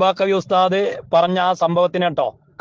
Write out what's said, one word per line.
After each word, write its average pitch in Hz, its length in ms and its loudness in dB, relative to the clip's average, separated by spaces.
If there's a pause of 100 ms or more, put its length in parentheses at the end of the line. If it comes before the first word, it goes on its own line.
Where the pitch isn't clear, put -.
ബാക്കവി 190 360 0
ഉസ്താദ് 185 420 0 (340)
പറഞ്ഞ 175 240 2 (100)
ആ - 20 2 (120)
സംഭവത്തിന് 175 460 0
കേട്ടോ, 143 200 -2 (320)